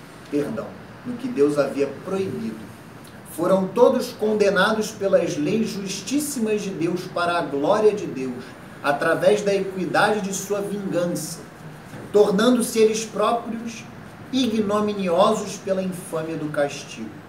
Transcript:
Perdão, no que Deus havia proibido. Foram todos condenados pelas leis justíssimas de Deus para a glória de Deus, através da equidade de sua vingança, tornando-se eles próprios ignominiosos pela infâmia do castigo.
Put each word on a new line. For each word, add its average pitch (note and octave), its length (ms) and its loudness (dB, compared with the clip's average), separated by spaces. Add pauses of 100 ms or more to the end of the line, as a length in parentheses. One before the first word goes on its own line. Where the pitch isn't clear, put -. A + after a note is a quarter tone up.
(320)
Perdão, A2+ 360 -4 (380)
no B3 80 -6
que - 140 -8
Deus C#3+ 320 2
havia C3+ 280 0 (160)
proibido. F#3 640 -6 (640)
Foram F#3 360 2
todos A#3+ 460 4
condenados G#3+ 800 2
pelas F3 460 2
leis F#3+ 320 0
justíssimas G#3+ 920 -2
de F#3+ 100 -4
Deus E3 300 -2 (120)
para F3 240 0
a E3+ 40 2
glória E3 520 4
de E3+ 140 -6
Deus, B2+ 360 -6 (400)
através E3+ 600 2
da G3 100 2
equidade G3 680 0
de F#3 120 -4
sua G3 280 -4
vingança, F3 800 -4 (720)
tornando-se G#3 680 4
eles G#3+ 260 4
próprios A3+ 800 -2 (500)
ignominiosos G#3 1200 2
pela F#3+ 260 -2
infâmia E3 520 -6
do D3+ 140 -4
castigo. C#3+ 600 -4 (200)